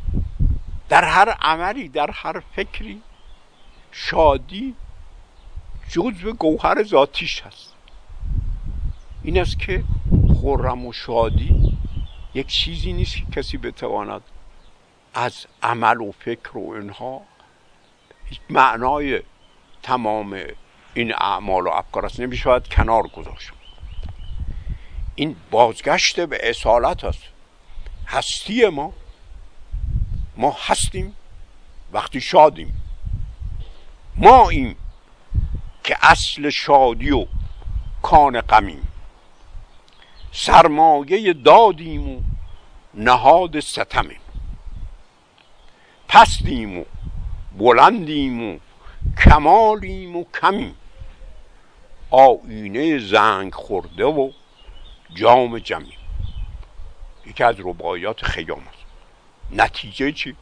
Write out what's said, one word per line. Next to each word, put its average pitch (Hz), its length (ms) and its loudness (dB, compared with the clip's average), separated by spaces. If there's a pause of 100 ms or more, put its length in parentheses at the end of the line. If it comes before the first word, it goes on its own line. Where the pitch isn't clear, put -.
(880)
در 170 160 4
هر 175 260 4
عملی، 180 580 -4
در 147 220 -4
هر 165 320 -10 (140)
فکری، 208 460 -10 (880)
شادی 180 840 0 (1120)
جزو 196 440 -6
گوهر 160 500 0
ذاتیش 160 600 0
هست. - 320 -20 (1500)
این 170 180 0
است - 180 -2
که - 260 -4 (580)
خرم 127 440 -2
و 117 60 -12
شادی - 840 2 (580)
یک 135 120 -6
چیزی - 460 -4
نیست - 240 -6
که - 160 -6
کسی 143 240 -6
بتواند 107 640 -8 (920)
از 120 320 -6 (160)
عمل 117 380 2
و 101 180 -10
فکر - 400 -10
و 90 120 -12
اینها، 110 520 -14 (1300)
معنای 131 720 0 (600)
تمام 107 580 -4 (540)
این 117 200 -4
اعمال 92 520 -2
و 87 40 -2
افکار 92 360 -6
است، - 140 -10
نمی‌شود 123 480 0
کنار 113 380 0
گذاشت. - 440 -16 (1600)
این 147 220 -10 (140)
بازگشت 123 720 0
به 135 300 -4
اصالت 120 540 0
است. - 180 -8 (840)
هستی 208 640 0
ما، 156 240 -6 (1400)
ما 135 200 -2 (100)
هستیم - 500 -4 (760)
وقتی 107 280 -6
شادیم. 147 640 4 (1300)
ما 233 340 10
ایم 135 280 -4 (1080)
که - 180 -2
اصل 147 480 4
شادی 131 600 2
و 120 160 0 (760)
کان 139 380 4
غمیم، 104 480 2 (1400)
سرمایهٔ 160 1000 4
دادیم 156 760 6
و 131 120 -8 (720)
نهاد 147 640 4
ستمیم، - 600 -6 (1900)
پستیم 110 720 2
و 80 60 -8 (720)
بلندیم 139 840 4
و 95 160 -8 (600)
کمالیم 185 960 6
و 175 80 -6 (160)
کمیم، 185 340 0 (1400)
آیینهٔ 123 880 4
زنگ 101 560 2
خورده 87 500 -6
و 139 260 0 (840)
جام 117 440 4
جمیم. 87 400 -10 (1300)
یکی 107 180 -2
از 117 140 2
رباعیات 90 640 -8
خیام 82 360 -6
است. - 260 -20 (640)
نتیجه 113 640 -2
چی؟ 131 300 -12